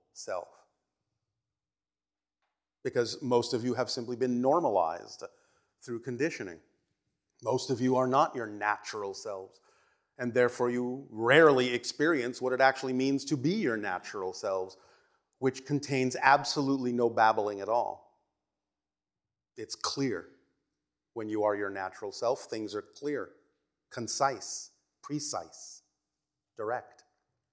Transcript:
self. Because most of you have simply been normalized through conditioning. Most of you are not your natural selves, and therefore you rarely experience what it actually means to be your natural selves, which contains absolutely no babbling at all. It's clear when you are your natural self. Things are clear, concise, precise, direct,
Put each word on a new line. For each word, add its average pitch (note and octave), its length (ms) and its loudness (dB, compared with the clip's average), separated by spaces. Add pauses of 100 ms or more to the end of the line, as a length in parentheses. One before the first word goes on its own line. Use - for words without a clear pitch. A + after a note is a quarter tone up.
(120)
self. - 360 -8 (2250)
Because A#2 400 0
most B2 320 2
of A#2 100 0
you B2 100 0
have A#2+ 160 0
simply A#2+ 260 -6
been B2 240 0
normalized A2+ 840 2 (600)
through A#2 160 -8
conditioning. A#2+ 580 -4 (840)
Most B2 280 0
of A#2+ 100 -2
you B2+ 160 4
are B2+ 100 4
not C3+ 280 2
your A#2 120 -6
natural G#2 680 -4
selves, F#2+ 460 -12 (580)
and B2 160 -4
therefore B2 360 4
you B2 400 -4
rarely B2+ 600 6
experience B2+ 720 0
what B2+ 100 0
it B2+ 80 2
actually C3 320 4
means C3+ 340 0
to D#3 100 -2
be C3+ 180 2
your D3+ 220 0
natural F#2+ 560 -4
selves, F#2+ 440 -4 (640)
which C3 260 -2
contains C3+ 580 0
absolutely C3+ 720 4
no A#2+ 180 4
babbling A2 500 2
at G2 80 -8
all. - 500 -4 (1400)
It's G#2+ 180 -10
clear A2+ 520 -4 (880)
when A2 140 -8
you G#2+ 160 0
are G#2 120 2
your G2+ 140 -4
natural G2 420 -8
self. B2 300 -2
Things G#2+ 320 -8
are G#2 80 -6 (140)
clear, C#3+ 340 -6 (600)
concise, B2 800 -4 (320)
precise, - 800 -8 (720)
direct, A2+ 480 -6 (480)